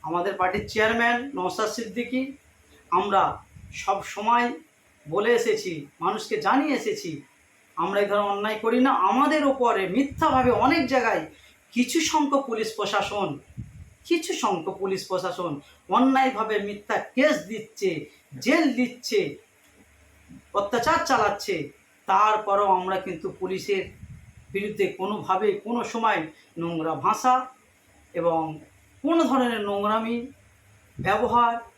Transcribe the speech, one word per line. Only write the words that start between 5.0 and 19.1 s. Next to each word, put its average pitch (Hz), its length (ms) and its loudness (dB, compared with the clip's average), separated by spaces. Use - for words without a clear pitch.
বলে 202 320 0
এসেছি, 202 340 0
মানুষকে 202 360 -2
জানিয়ে 277 340 2
এসেছি, 196 300 -6
আমরা 185 240 -2
এই 202 100 2
ধরনের 202 240 0
অন্যায় 214 300 -2
করি 240 160 4
না। 269 120 6
আমাদের 294 320 4
ওপরে 226 360 2
মিথ্যাভাবে 262 600 2
অনেক 320 180 4
জায়গায় 233 300 2
কিছু 254 280 2
সংখ্যক 277 460 2
পুলিশ 220 300 -4
প্রশাসন, 202 520 -2
কিছু 339 280 0
সংখ্যক 185 360 -2
পুলিশ 190 300 -2
প্রশাসন 180 440 -2
অন্যায়ভাবে 233 680 2
মিথ্যা 208 300 -6
কেস 285 200 4
দিচ্ছে, 202 420 -4
জেল 302 240 2
দিচ্ছে, 240 440 -2